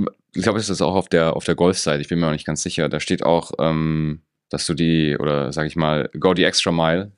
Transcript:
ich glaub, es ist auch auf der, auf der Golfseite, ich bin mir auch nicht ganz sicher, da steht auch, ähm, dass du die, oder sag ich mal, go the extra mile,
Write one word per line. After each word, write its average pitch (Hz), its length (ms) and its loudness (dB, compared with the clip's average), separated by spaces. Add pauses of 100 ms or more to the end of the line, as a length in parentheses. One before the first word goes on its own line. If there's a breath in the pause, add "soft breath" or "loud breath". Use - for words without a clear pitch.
(360)
ich 90 80 -2
glaub, 104 120 2
es 104 140 -2
ist 90 140 0
auch 80 100 2
auf 95 160 0
der, 82 260 4
auf 69 100 -6
der 85 100 0
Golfseite, 85 460 2
ich 76 60 -8
bin 85 120 -2
mir 82 80 0
auch 78 40 0
nicht 76 140 -6
ganz 78 160 -4
sicher, 85 280 -2
da 76 100 -4
steht - 240 -2
auch, 80 340 0
ähm, 78 640 0 (280)
dass - 180 -6
du 85 80 -2
die, 80 440 0
oder 71 320 -2
sag 76 140 -4
ich 73 100 -8
mal, 78 340 0 (100)
go 90 160 4
the 87 80 2
extra - 280 2
mile, 85 460 0